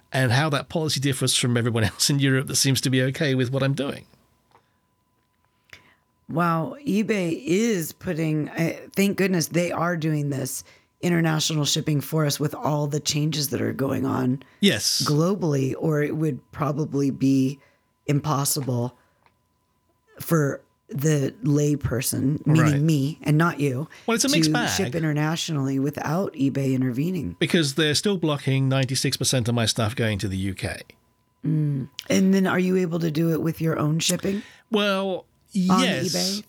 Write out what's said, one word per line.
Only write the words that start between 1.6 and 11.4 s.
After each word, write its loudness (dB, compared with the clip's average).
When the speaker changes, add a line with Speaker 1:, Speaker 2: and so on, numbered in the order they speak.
Speaker 1:
<laughs> 0
else 0
in 2
Europe 2
that -4
seems 2
to 0
be 2
okay 0
with 0
what -2
I'm 0
doing. -6
Speaker 2:
Wow, 0
eBay 0
is 0
putting, -2
uh, -2
thank 0
goodness 0
they 0
are -2
doing -2
this -6
international 2